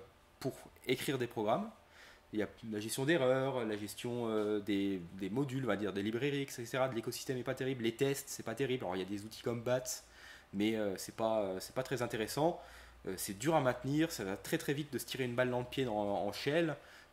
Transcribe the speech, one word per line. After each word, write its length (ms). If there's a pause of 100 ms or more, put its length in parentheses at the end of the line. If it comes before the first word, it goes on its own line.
(400)
pour 140 (340)
écrire 300
des 100
programmes. 420 (640)
Il 60
y 60
a 40 (240)
la 80
gestion 260
d'erreurs, 600
la 100
gestion, 520
euh, 320
des, 420 (120)
des 180
modules, 320
on 40
va 80
dire, 180
des 100
librairies, 400
et 40
cetera. 400
De 60
l'écosystème 440
est 60
pas 120
terrible, 280
les 120
tests, 340
c'est 140
pas 100
terrible. 300
Alors, 120
il 40
y 20
a 80
des 160
outils 160
comme 200
bats, 220 (680)
mais, 220
euh, 220
c'est 180
pas, 260
euh, 180
c'est 140
pas 80
très 220
intéressant. 580 (460)
Euh, 100
c'est 200
dur 180
à 60
maintenir, 500
ça 120
va 140
très, 220
très 140
vite 200
de 60
se 60
tirer 180
une 100
balle 160
dans 100
le 60
pied 200
dans, 100
en 360
shell. 440 (380)